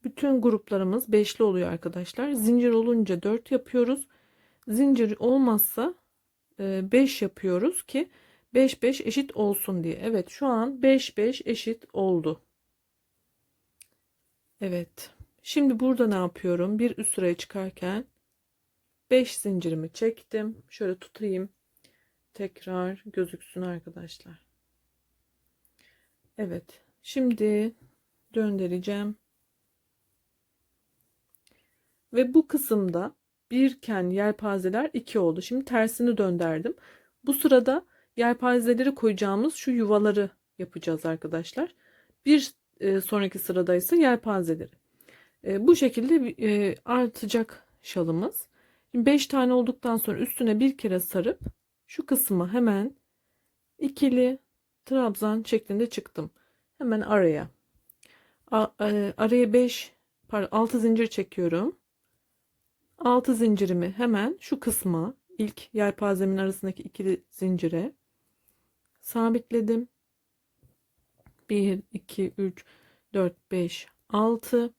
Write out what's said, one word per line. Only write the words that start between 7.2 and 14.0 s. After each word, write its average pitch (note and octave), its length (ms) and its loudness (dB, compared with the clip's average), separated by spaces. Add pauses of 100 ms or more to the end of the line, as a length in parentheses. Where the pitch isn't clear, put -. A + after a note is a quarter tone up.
yapıyoruz F#3+ 640 -2
ki D4+ 280 -4 (420)
beş C4 300 4
beş C4+ 180 0
eşit C#4 340 -4
olsun G3 480 -2
diye. E3 120 -6
Evet, G#3+ 340 -4
şu - 180 -4
an B3 340 0
beş C4+ 360 4
beş A#3 280 0
eşit A3+ 480 -6
oldu. E3+ 480 -2 (2250)